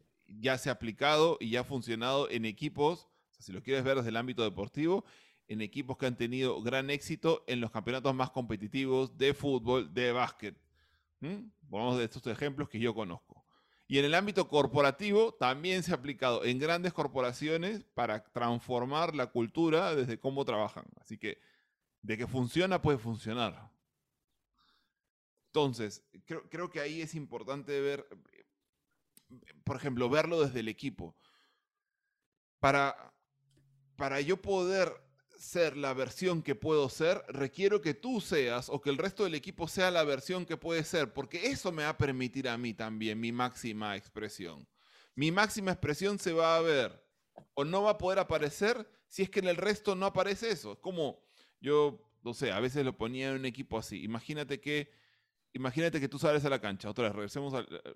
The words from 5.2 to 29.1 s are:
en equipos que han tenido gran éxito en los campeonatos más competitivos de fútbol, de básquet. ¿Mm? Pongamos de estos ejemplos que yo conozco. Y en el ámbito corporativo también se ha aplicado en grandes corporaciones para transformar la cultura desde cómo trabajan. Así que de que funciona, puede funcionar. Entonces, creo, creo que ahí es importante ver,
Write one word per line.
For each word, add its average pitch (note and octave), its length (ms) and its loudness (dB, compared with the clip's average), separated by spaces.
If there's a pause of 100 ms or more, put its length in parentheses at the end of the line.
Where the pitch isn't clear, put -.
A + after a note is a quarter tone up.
en A2 120 -6
equipos B2+ 360 -6
que C3+ 80 -2
han B2 100 0
tenido A#2+ 460 -2
gran C3 280 0
éxito D#3 560 0
en B2 140 -2
los A2+ 100 -2
campeonatos B2 460 0
más C3 160 -2
competitivos C3 880 -2
de C3+ 160 4
fútbol, B2 600 0
de B2 200 2
básquet. A#2 420 -2 (640)
¿Mm? G3+ 300 -10 (200)
Pongamos B2 280 0
de A#2 80 0
estos A2+ 220 -8
ejemplos C#3 420 -4
que A2 100 -6
yo A2+ 160 2
conozco. - 500 -10 (400)
Y C3+ 140 2
en D3 60 6
el D#3 100 4
ámbito F#3+ 320 2
corporativo D3 840 4
también D#3 500 0
se E3+ 80 -4
ha E3 40 2
aplicado B2+ 500 0
en B2 120 2
grandes E3+ 360 0
corporaciones D3+ 880 -2 (100)
para A2 300 -2
transformar B2 880 0
la B2+ 140 0
cultura E3 680 2
desde A#2+ 240 0
cómo C#3 280 -2
trabajan. G#2+ 400 -2 (160)
Así G#2+ 160 -14
que - 220 -8 (600)
de A2 160 -4
que A#2+ 80 -4
funciona, D#3 560 2
puede D3 160 4
funcionar. A2 720 -6 (1800)
Entonces, A#2+ 560 -2 (220)
creo, - 240 -12
creo E3 200 -8
que D#3+ 100 -10
ahí D3+ 220 -6
es D#3 120 -10
importante C#3 680 -6
ver, C#3 260 -4 (1600)